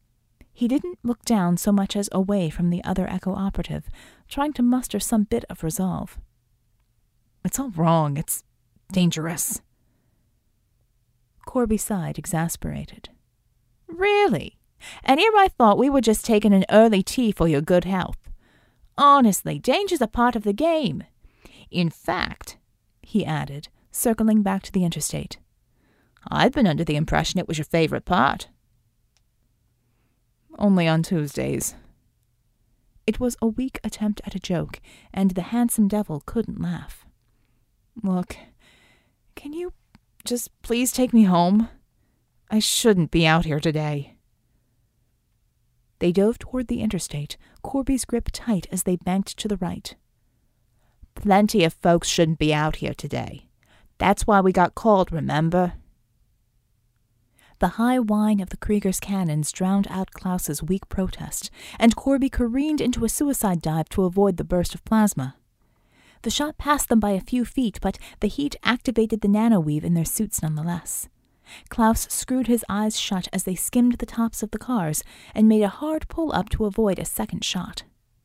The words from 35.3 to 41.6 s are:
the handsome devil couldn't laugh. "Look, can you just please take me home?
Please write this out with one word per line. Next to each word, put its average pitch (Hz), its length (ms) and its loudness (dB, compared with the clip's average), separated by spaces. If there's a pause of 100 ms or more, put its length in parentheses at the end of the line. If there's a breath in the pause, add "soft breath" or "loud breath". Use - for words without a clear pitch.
the 180 220 -6
handsome 233 340 2
devil 196 340 -4
couldn't - 400 -6
laugh. 170 440 -8 (1000)
"Look, 185 340 -2 (960 soft breath)
can 294 200 -14
you 349 200 -8 (500)
just - 260 -6 (120)
please 240 300 -2
take 254 220 0
me 226 100 8
home? 185 460 4 (840)